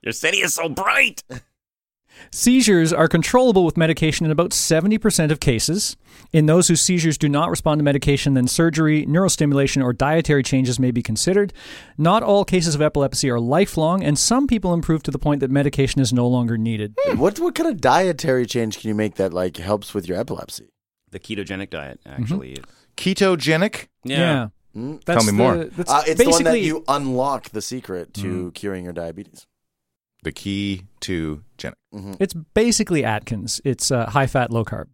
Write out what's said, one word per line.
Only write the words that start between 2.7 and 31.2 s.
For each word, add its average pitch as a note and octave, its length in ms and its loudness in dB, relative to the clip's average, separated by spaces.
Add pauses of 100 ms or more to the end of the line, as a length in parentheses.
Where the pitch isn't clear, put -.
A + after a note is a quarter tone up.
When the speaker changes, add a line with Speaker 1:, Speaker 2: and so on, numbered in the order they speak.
Speaker 2:
are D#3+ 140 4
controllable F#3+ 580 4
with D#3 120 0
medication D#3+ 480 0
in D#3 60 0
about E3 220 0
seventy F3+ 440 2
percent E3+ 340 2
of D#3 80 0
cases. D3+ 580 -2 (340)
In D3+ 160 4
those E3+ 200 6
whose E3+ 140 2
seizures E3 360 2
do D#3 120 0
not D3+ 200 0
respond D#3 300 0
to D3 40 2
medication, C#3+ 500 2
then B2 140 2
surgery, D#3 580 2
neurostimulation, C#3+ 800 2
or B2 100 0
dietary D3 500 2
changes B2+ 360 0
may B2+ 120 2
be A#2+ 120 -2
considered. F#3 500 0 (440)
Not F#3 260 4
all G3+ 220 4
cases F3 300 0
of D3 60 0
epilepsy C#3+ 480 0
are A#2+ 100 0
lifelong, E3 640 0
and D3 140 2
some C4 300 2
people F#3 260 0
improve D#3+ 300 -2
to D3 80 -4
the C#3+ 80 -6
point D3 220 0
that C3 100 -2
medication C#3 500 0
is B2 120 0
no B2 140 2
longer A#2+ 300 0
needed. G#2+ 380 -4 (200)
Speaker 3:
What, F3+ 240 0
what F4 160 -2
kind E4 140 0
of G3+ 120 -6
dietary C3+ 680 2
change A2+ 320 -4
can - 80 -8
you G#2+ 80 -2
make G#2+ 200 -2
that, F#2+ 180 -2
like, F2+ 240 -4
helps G2 360 -4
with F2+ 140 -6
your F2+ 120 -4
epilepsy? - 500 -10 (420)
Speaker 1:
The F#2 80 -14
ketogenic G2 500 -10
diet, C#2+ 360 -12
Speaker 2:
Mm-hmm. C#2 180 -12
Speaker 1:
actually. G#2+ 340 -8 (400)
Speaker 4:
Ketogenic? F#3 880 0 (160)
Speaker 1:
Yeah. C3+ 140 -4
Speaker 2:
Yeah. D3 300 0 (280)
Speaker 3:
Mm. C3+ 300 -10
Speaker 2:
That's - 180 2
Speaker 4:
Tell G#2+ 80 2
me G2+ 60 2
Speaker 2:
the, A#2 60 4
Speaker 4:
more. C3 220 2
Speaker 2:
that's - 260 -6
Speaker 3:
Uh, G#3 160 4
it's D#3+ 160 0
the F3 60 6
one E3+ 140 4
that E3 100 4
Speaker 2:
basically G#3+ 120 0
Speaker 3:
you D#3+ 220 -2
unlock C3+ 640 -2
the G#2+ 120 -8
secret G2 540 -10
to F2+ 340 -6
Speaker 4:
Mm. E2+ 60 -18
Speaker 3:
curing F#2+ 300 -8
your F2 80 -10
diabetes. E2+ 520 -12 (800)
Speaker 4:
The E2 80 -4
ketogenic. F#2+ 1400 -6 (200)